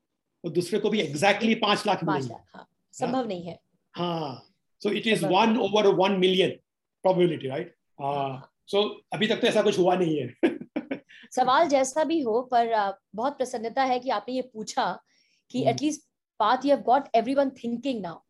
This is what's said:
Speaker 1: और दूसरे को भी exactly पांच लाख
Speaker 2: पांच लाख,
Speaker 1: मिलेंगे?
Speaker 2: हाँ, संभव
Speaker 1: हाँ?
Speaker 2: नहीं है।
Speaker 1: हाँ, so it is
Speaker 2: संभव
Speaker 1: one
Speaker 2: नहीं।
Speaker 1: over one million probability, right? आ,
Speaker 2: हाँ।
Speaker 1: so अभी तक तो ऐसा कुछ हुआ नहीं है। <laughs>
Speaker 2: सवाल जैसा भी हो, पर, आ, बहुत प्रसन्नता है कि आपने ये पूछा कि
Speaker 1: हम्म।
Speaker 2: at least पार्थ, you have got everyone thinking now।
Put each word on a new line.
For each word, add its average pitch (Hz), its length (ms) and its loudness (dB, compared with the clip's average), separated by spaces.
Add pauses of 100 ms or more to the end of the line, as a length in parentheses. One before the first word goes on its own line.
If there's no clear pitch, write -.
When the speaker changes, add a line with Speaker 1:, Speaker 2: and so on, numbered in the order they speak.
(460)
Speaker 1:
और 170 40 -8
दूसरे 175 300 -2
को 214 100 0
भी 214 100 0
exactly 196 560 0
पांच 208 320 0
लाख 190 100 2
Speaker 2:
पांच - 60 -10
लाख, 180 200 -2
Speaker 1:
मिलेंगे? - 300 -12
Speaker 2:
हाँ, - 160 -20 (220)
संभव 247 240 -4
Speaker 1:
हाँ? 247 100 -2
Speaker 2:
नहीं 180 180 -8
है। 170 160 -14 (320)
Speaker 1:
हाँ, 160 560 -6 (380)
so 208 80 0
it - 120 -4
is 175 160 2
Speaker 2:
संभव 185 120 0
Speaker 1:
one 214 140 4
Speaker 2:
नहीं। 220 220 0
Speaker 1:
over 208 140 2
one 190 280 4
million 185 400 2 (560)
probability, 165 420 2
right? 135 180 -8 (340)
आ, 139 260 -2
Speaker 2:
हाँ। 135 240 -12 (240)
Speaker 1:
so 208 160 2 (220)
अभी 185 140 0
तक - 80 0
तो 240 120 0
ऐसा 214 140 2
कुछ 202 180 2
हुआ 180 160 4
नहीं 160 260 0
है। 120 140 -8 (100)
<laughs> - 100 0 (800)
Speaker 2:
सवाल 254 320 4
जैसा 269 360 2
भी 311 180 0
हो, 233 200 0
पर, 233 320 0
आ, 196 180 0 (240)
बहुत 277 220 -4
प्रसन्नता 240 460 -4
है 254 160 0
कि 254 100 -6
आपने 220 240 -4
ये 254 80 -2
पूछा 220 580 -6 (520)
कि 247 120 -2
Speaker 1:
हम्म। - 80 2
Speaker 2:
at 254 120 -4
least 302 180 -4 (380)
पार्थ, 233 220 2
you 277 140 2
have 233 140 0
got 233 260 2
everyone 262 300 2
thinking 240 500 -6
now। 175 200 -8 (140)